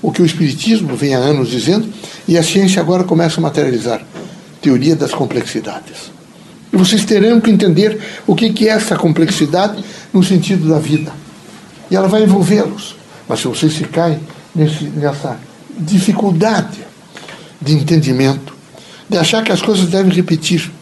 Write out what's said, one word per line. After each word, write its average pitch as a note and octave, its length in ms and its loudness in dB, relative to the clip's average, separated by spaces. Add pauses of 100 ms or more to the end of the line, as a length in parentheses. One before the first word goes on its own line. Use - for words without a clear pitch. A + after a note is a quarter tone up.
o F3 80 0
que D#3 100 -2
o F3 60 6
espiritismo D#3 680 0
vem C#3 180 0
há B2+ 40 2
anos C3+ 300 0
dizendo E3 400 -2 (380)
e E3+ 100 2
a E3+ 60 4
ciência F#3+ 400 2
agora F3+ 220 0
começa E3 340 0
a E3 40 0
materializar. B2 640 -2 (560)
Teoria C#3+ 360 2
das C#3 160 -4
complexidades. - 960 -8 (640)
E - 40 2
vocês F#3 280 4
terão A3 360 4
que A3+ 100 2
entender G3 500 2 (260)
o F#3+ 80 2
que, A3+ 180 0
que G#3+ 160 2
é A3 40 2
essa G#3 240 -2
complexidade E3 880 0 (280)
no F#3 120 4
sentido F3+ 440 0
da D#3+ 100 2
vida. C#3+ 340 -2 (800)
E F#3 40 0
ela F#3+ 140 2
vai G#3+ 160 4
envolvê-los. G3 720 0 (320)
Mas A2+ 120 -4
se C3 80 -4
vocês D#3 260 0
ficarem E3 460 -2 (340)
nesse, D#3 300 0
nessa C#3+ 540 -6 (400)
dificuldade G3 1040 0 (800)
de C#3+ 120 0
entendimento, C#3 840 0 (540)
de G#3+ 80 -2
achar G3 260 0
que A3 100 -2
as F3+ 100 0
coisas F#3+ 260 2
devem F#3+ 240 2
repetir E3+ 580 -2 (120)